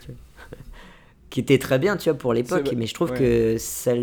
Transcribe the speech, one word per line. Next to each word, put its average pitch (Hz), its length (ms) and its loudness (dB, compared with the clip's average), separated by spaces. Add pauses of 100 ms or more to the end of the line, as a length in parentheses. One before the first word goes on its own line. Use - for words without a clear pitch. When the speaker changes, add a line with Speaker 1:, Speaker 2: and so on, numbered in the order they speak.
Speaker 1:
tu - 60 -18
vois. - 500 -18
<laughs> - 720 -20
Qui 127 120 -2
était 131 180 6
très 135 180 0
bien, 190 180 2
tu 165 140 0
vois, 147 80 0
pour 123 160 0
l'époque, 123 300 0
Speaker 2:
C'est 135 80 0
vrai. 127 40 -2
Speaker 1:
mais 113 120 -2
je - 80 -8
trouve 165 160 0
Speaker 2:
Ouais. 127 80 -6
Speaker 1:
que 117 400 2
ça, - 320 -4 (120)